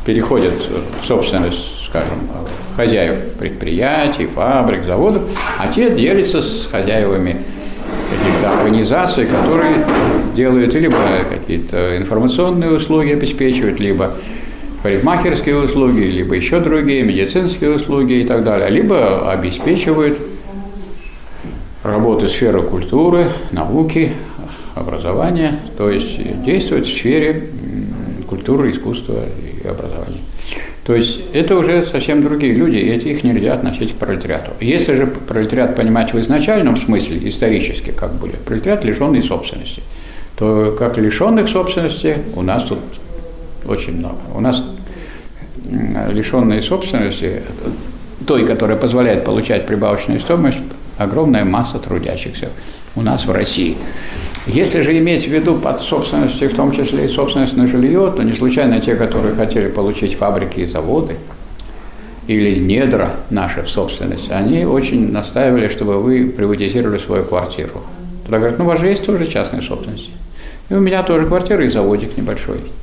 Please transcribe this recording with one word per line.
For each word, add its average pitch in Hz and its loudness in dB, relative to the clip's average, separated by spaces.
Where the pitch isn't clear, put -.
переходят 110 2
в - -8
собственность, 90 0
скажем, - -2
хозяев 107 2
предприятий, 139 0
фабрик, 113 2
заводов, 156 2
а 196 -2
те 226 2
делятся 165 2
с 113 -4
хозяевами 98 2
каких-то - 2
организаций, 113 2
которые - 2
делают 127 4
либо 156 4
какие-то 90 0
информационные 127 2
услуги, 151 2
обеспечивают, 123 2
либо 95 0
парикмахерские 170 2
услуги, 131 4
либо 92 0
ещё 120 2
другие, 143 2
медицинские 147 2
услуги 139 2
и 123 4
так 117 2
далее, 101 2
либо 117 4
обеспечивают 147 0
работу 107 2
сферы 98 2
культуры, 156 4
науки, 151 0
образования, 143 0
то 104 0
есть - -2
действуют 160 0
в - -4
сфере, 151 0
м, - -6
культуры, 120 0
искусства 92 -4
и - -6
образования. 87 -6
То 120 2
есть 117 2
это 180 2
уже 170 2
совсем 147 0
другие 147 2
люди, - 4
и 101 2
эти, 120 0
их 147 -2
нельзя 117 2
относить - -2
к - -6
пролетариату. - -4
Если 139 2
же 127 4
пролетариат 123 0
понимать 113 2
в 113 2
изначальном 147 4
смысле, 87 0
исторически, 104 0
как - 0
были, - -4
пролетариат, 196 -2
лишённый 147 2
собственности, - -6
то 107 2
как 120 0
лишённых 185 2
собственности 165 0
у 92 -4
нас 113 0
тут - -4
очень 98 -2
много. 90 -6
У 110 -6
нас, 127 0
м, 107 -2
лишённые 107 2
собственности, 110 -2
той, 127 4
которая 110 2
позволяет 120 2
получать 107 0
прибавочную 104 0
стоимость, 165 2
огромная 110 2
масса 107 0
трудящихся - -4
у 113 -2
нас 107 0
в 95 0
России. 95 0
Если 165 2
же 151 4
иметь 165 2
в 135 -4
виду 156 2
под - -2
собственностью, 143 0
в - 0
том 139 2
числе 139 0
и - 0
собственность 139 0
на 123 4
жильё, 143 4
то - -2
не 113 2
случайно 127 2
те, 120 2
которые 107 2
хотели 107 2
получить 101 0
фабрики 95 0
и 87 0
заводы 85 0
или 104 4
недра 104 2
наши 95 -2
в - -4
собственность, 90 -4
они 123 2
очень 131 2
настаивали, 117 2
чтобы 101 0
вы 127 4
приватизировали 104 0
свою 95 -2
квартиру. 90 -4
Тогда 110 -2
говорят: 120 2
«Ну, 175 2
у - 4
вас 165 2
же 170 2
есть 196 2
тоже 180 0
частная - -4
собственность». - -8
И 190 0
у 196 4
меня 190 2
тоже 165 2
квартира 175 2
и 120 2
заводик 104 0
небольшой. 107 -4